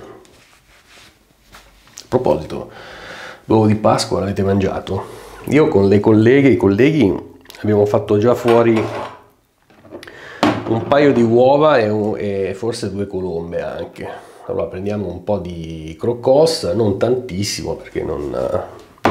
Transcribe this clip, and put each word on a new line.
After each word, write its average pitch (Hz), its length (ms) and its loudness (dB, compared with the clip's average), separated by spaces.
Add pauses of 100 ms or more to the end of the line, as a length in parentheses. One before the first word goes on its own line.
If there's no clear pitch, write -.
(2000)
A - 80 -20
proposito, 78 600 -2 (760)
l'uovo 110 220 2
di 107 80 4
Pasqua 107 460 0
l'avete 98 220 -4
mangiato? 98 720 -4 (320)
Io 151 200 4
con 98 200 2
le 101 120 4
colleghe 113 480 4
e 127 40 6
i - 40 2
colleghi 104 580 2 (460)
abbiamo 104 240 2
fatto 110 320 0
già 117 180 4
fuori 117 480 4 (1900)
un 113 180 -2
paio 139 260 4
di 120 100 4
uova 127 560 4
e 107 100 2
un, 107 300 -2
e 98 360 -4
forse 113 360 -6
due 98 160 -6
colombe 85 560 -6
anche. - 460 -10 (380)
Allora 92 200 -4
prendiamo 101 420 -6
un 87 160 -12
po' 104 140 -2
di 80 600 -10
Crocos, 131 640 2 (100)
non 104 240 0
tantissimo 92 760 -2
perché - 280 -8
non, 73 340 -6 (760)